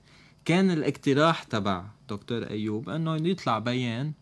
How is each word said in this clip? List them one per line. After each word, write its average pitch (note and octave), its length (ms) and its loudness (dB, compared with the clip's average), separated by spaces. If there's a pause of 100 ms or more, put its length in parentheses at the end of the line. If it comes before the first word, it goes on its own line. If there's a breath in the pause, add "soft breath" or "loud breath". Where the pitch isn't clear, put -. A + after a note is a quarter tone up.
(440 soft breath)
كان F#3 260 4
الاقتراح D3+ 720 2
تبع G2 420 -2 (240)
دكتور A2 340 -6
أيوب G#2+ 460 -4
إنه D#3+ 280 -2
يطلع D#3 420 0
بيان B2 640 -2